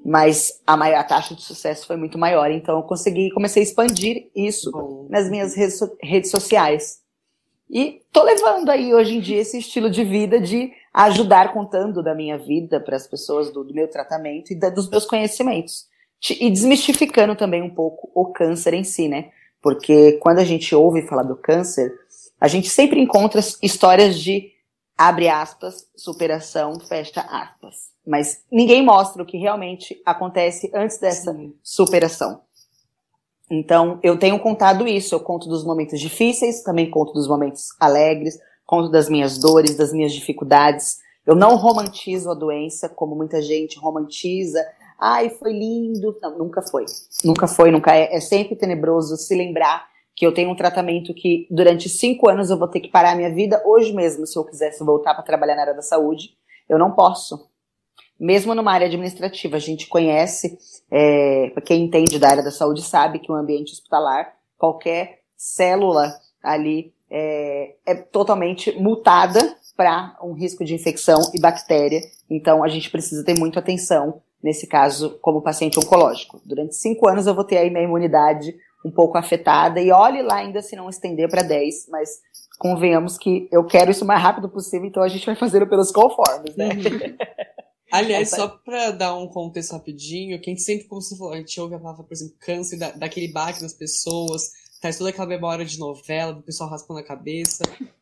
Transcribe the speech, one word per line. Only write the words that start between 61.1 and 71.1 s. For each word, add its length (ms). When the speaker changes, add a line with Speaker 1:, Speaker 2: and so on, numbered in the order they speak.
Speaker 1:
quem 180
entende 360
da 100
área 140
da 80
saúde 300
sabe 380
que 120
o 40
ambiente 380
hospitalar, 600
qualquer 600
célula 800
ali 520
é, 640
é 100
totalmente 840
multada 800
pra 480
um 100
risco 300
de 100
infecção 460